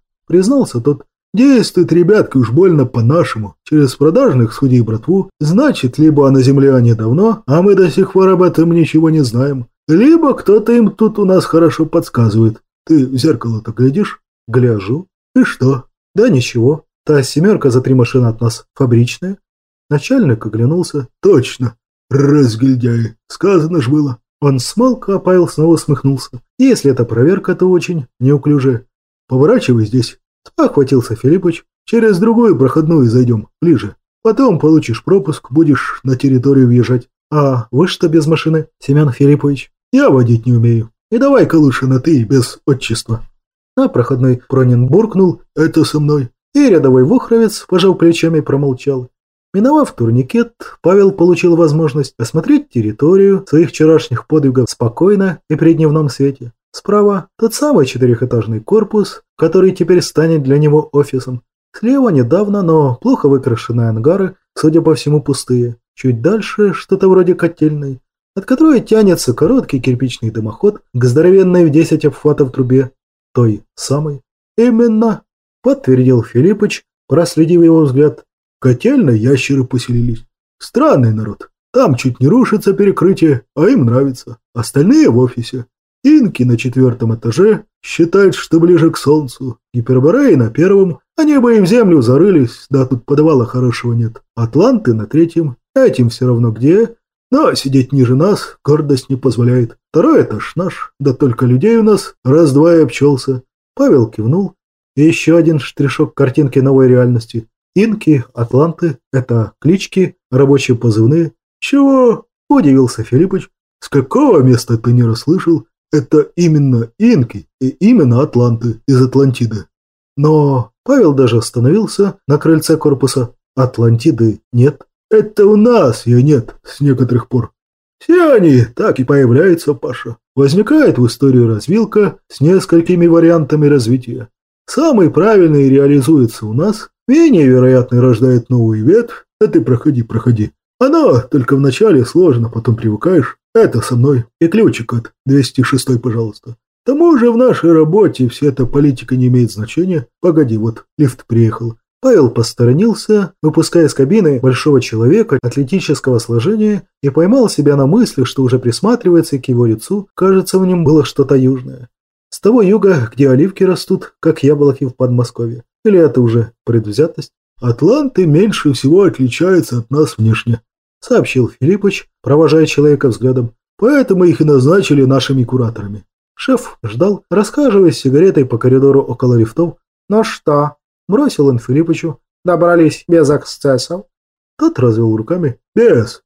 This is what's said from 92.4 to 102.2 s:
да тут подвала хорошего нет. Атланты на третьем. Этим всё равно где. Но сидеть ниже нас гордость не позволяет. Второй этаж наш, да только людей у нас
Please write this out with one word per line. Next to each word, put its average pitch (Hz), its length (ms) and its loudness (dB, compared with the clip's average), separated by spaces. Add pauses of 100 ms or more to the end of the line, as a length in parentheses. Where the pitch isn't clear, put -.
да 135 180 -2
тут 127 200 -6
подвала 143 400 0
хорошего 123 480 -4
нет. 113 280 -6 (120)
Атланты 143 580 0
на 110 140 -4
третьем. 160 500 -2 (180)
Этим 185 360 0
всё 127 160 -6
равно 120 240 0
где. 160 460 0 (340)
Но 269 240 0
сидеть 131 380 -2
ниже 131 220 2
нас 175 480 -2
гордость 143 460 -2
не 135 80 -4
позволяет. 123 640 -2 (120)
Второй 208 320 2
этаж - 340 -8
наш, - 420 -10
да 139 160 -2
только 127 320 -2
людей 160 320 2
у 220 40 2
нас 208 320 0 (100)